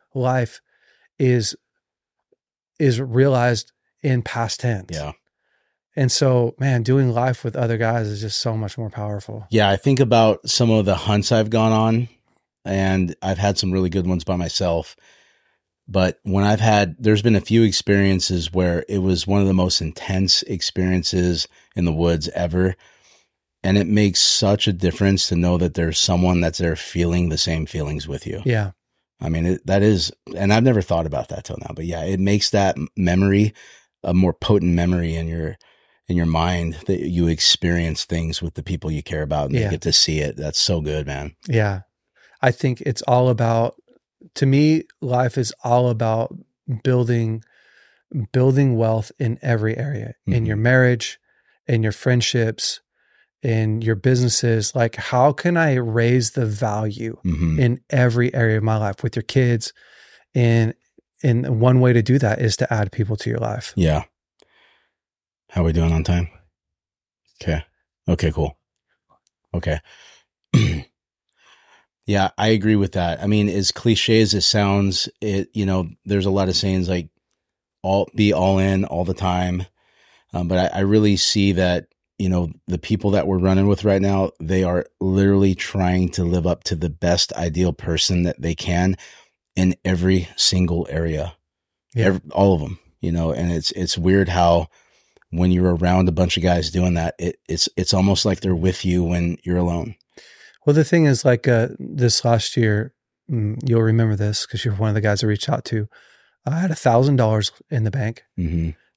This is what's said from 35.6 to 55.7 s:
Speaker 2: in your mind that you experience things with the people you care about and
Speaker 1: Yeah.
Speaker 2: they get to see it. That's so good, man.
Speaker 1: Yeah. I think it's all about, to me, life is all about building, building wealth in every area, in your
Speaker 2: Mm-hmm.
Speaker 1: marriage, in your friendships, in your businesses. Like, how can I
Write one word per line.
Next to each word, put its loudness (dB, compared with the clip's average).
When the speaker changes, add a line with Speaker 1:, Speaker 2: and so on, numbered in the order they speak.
Speaker 2:
in 0
your 2
mind -2
that -2
you 0
experience 0
things -6
with -6
the -10
people -6
you -6
care -6
about -4
and -4
Speaker 1:
Yeah. 0
Speaker 2:
they -2
get -4
to -2
see -2
it. -6
That's -8
so -2
good, -6
man. -10
Speaker 1:
Yeah. -2
I 2
think -4
it's -6
all 2
about, 0
to -2
me, 4
life -2
is -2
all 2
about -2
building, 0
building 4
wealth 0
in -2
every 0
area, -8
in 0
your -2
Speaker 2:
Mm-hmm. -2
Speaker 1:
marriage, 2
in 2
your 0
friendships, -2
in 0
your 2
businesses. 0
Like, 0
how 2
can 0
I 2